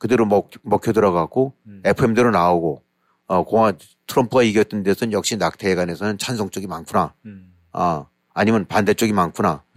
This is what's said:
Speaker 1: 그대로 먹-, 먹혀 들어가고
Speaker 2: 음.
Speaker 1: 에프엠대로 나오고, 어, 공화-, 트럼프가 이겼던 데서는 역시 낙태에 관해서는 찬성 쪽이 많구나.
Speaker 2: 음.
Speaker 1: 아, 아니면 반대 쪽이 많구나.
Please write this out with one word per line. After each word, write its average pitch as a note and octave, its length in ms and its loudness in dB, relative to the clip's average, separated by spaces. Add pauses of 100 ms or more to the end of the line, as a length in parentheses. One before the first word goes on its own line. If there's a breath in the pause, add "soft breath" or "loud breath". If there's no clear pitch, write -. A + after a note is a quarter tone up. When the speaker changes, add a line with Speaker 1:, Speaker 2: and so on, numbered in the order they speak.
Speaker 1:
그대로 A#2 240 2
먹-, G#2 260 2 (120)
먹혀 G#2 320 -2
들어가고 G#2 580 2 (140)
Speaker 2:
음. G2+ 180 -20
Speaker 1:
에프엠대로 A2+ 460 2
나오고, F2 520 2 (440)
어, F2+ 180 0
공화-, A2 300 2 (320)
트럼프가 B2+ 360 0
이겼던 G#2+ 400 2
데서는 G2 300 0
역시 G2 240 -2
낙태에 F#2 380 -2
관해서는 F2+ 420 -4
찬성 G#2+ 320 -6
쪽이 G2 180 -10
많구나. E2 460 -4 (140)
Speaker 2:
음. F#2 260 -20 (180)
Speaker 1:
아, E2+ 360 -2 (260)
아니면 G#2 340 0
반대 G#2 280 0
쪽이 A2 180 0
많구나. E2+ 500 -2 (140)